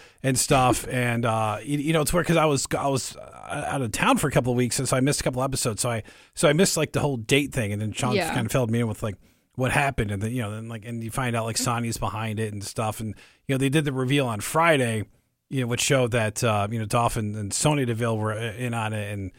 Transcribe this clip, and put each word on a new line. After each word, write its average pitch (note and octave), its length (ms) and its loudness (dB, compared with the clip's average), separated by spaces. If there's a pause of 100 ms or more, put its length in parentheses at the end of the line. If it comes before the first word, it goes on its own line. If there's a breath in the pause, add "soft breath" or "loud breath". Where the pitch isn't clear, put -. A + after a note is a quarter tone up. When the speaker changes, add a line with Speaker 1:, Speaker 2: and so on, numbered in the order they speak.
(220 loud breath)
Speaker 1:
and C3 160 0
stuff. B2+ 500 4
<laughs> - 40 -8
And, A#2+ 340 0
uh, A2 380 0
you, D3 140 -2
you D3 160 0
know, D#3+ 80 4
it's C#3+ 100 -2
weird E3+ 140 0
'cause E3+ 120 2
I D#3 80 4
was, C#3+ 220 2 (100)
I C#3+ 100 0
was, - 280 -2
uh, - 520 -10
out - 140 -2
of A2+ 100 -4
town A#3+ 260 4
for E3 100 0
a C3 40 0
couple C3 200 2
of A#2+ 60 2
weeks, B2 220 2
and C3 100 0
so C3+ 80 2
I - 20 4
missed C3+ 220 2
a - 20 -4
couple B2+ 200 0
episodes. C3 380 -2
So B2+ 80 -2
I, A2+ 140 -4 (300 soft breath)
so - 160 4
I D3 40 8
missed, F3 220 4
like, D#3 160 0
the C3+ 80 0
whole C#3 180 0
date C3+ 360 2
thing, A2 180 -2
and G#2 100 -4
then G#2+ 120 -4
Sean B2+ 220 -2
Speaker 2:
Yeah. F3+ 180 0
Speaker 1:
kinda A#2+ 160 -2
filled B2+ 220 2
me A#2 100 2
in A#2 60 0
with, G#2+ 160 -6
like, G#2 120 -4 (400)
what B2+ 160 0
happened, C3+ 400 0
and G2 100 -4
then, A2 100 -2
you B2+ 100 -4
know, G#2 100 -4
then, A2+ 160 -10
like, A2+ 180 -12
and A#2 180 -8
you A2+ 80 -8
find B2 240 0
out, A2+ 100 0
like, A2+ 120 -2
Sonny's A#2 400 0
behind A2 420 -4
it A2 120 -2
and G#2 120 -8
stuff, A2 360 -4
and, G#2+ 160 -6 (320 soft breath)
you C#3 60 0
know, C3 40 0
they C3+ 120 2
did D3 160 2
the C#3+ 80 -2
reveal C3 340 0
on G#2+ 140 -4
Friday, C3+ 640 2 (460)
you C3+ 120 -2
know, A#2+ 60 -2
which A#2 140 0
showed B2+ 300 4
that, A2 320 0
uh, G#2 260 2
you A#2 100 -4
know, A2 60 -4
Dolph A#2 300 2
and, G#2+ 200 -4
and G2+ 180 -6
Sonya D3 320 2
Deville A2+ 320 0
were, G#2+ 160 -2
uh, A2 200 -6
in A#2+ 200 -4
on A2 180 -2
it, G#2 220 -4
and, G2 260 -6